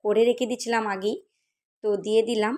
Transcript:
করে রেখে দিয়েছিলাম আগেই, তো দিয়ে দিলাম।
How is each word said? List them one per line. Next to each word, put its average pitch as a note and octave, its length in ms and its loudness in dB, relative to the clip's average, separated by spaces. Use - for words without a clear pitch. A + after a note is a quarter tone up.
করে G#3+ 240 2
রেখে A#3+ 220 2
দিয়েছিলাম A#3 400 -2
আগেই, G3 300 -4
তো G#3+ 120 0
দিয়ে G#3+ 260 2
দিলাম। A3 360 0